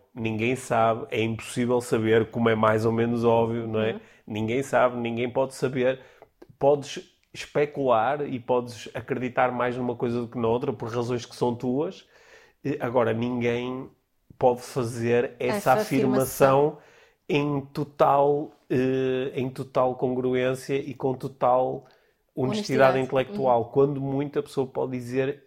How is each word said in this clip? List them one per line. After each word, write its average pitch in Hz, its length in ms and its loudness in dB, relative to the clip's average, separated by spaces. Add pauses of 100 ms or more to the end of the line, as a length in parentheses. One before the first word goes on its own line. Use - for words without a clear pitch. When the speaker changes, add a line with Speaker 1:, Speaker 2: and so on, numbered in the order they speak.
(140)
Speaker 1:
ninguém 113 420 -2
sabe, 113 540 0
é 110 120 -2
impossível 120 600 -2
saber", 110 500 2
como 117 180 2
é 110 60 4
mais 110 300 2
ou 113 60 4
menos 117 320 0
óbvio, 117 440 2
não 110 140 -2
é? 110 120 0
Speaker 2:
Uhum. 214 60 -10 (280)
Speaker 1:
Ninguém 110 360 -2
sabe, 123 340 2
ninguém 117 340 -4
pode 131 240 -2
saber. 131 440 -2 (600)
Podes 143 420 2 (320)
especular 139 880 0
e 131 180 -6
podes 120 540 -4
acreditar 123 580 -2
mais 123 260 -2
numa 123 180 -4
coisa 120 260 -2
do 117 60 -8
que 120 100 -10
noutra 123 360 0
por 117 160 -8
razões 120 360 -4
que - 100 -20
são 123 200 0
tuas. 135 520 -4 (560)
E 139 180 -4
agora, 120 320 2
ninguém 123 760 -4 (480)
pode 123 240 4
fazer 120 800 0
essa 127 320 0
Speaker 2:
Essa - 20 8
Speaker 1:
afirmação 131 840 4 (100)
Speaker 2:
afirmação. 156 100 -6 (520)
Speaker 1:
em 143 320 0 (120)
total, 143 800 2 (180)
eh, 131 680 0
em 131 140 -2
total 127 460 -2
congruência 127 800 -2
e 147 180 -6
com 135 200 -2
total 131 720 0 (500)
honestidade 135 600 2
Speaker 2:
Honestidade. - 20 2
Speaker 1:
intelectual. 131 640 0
Speaker 2:
Uhum. - 60 -12
Speaker 1:
Quando 139 300 2
muito 139 380 -4
a 143 40 -2
pessoa 135 240 -4
pode 131 300 -6
dizer, 131 500 -4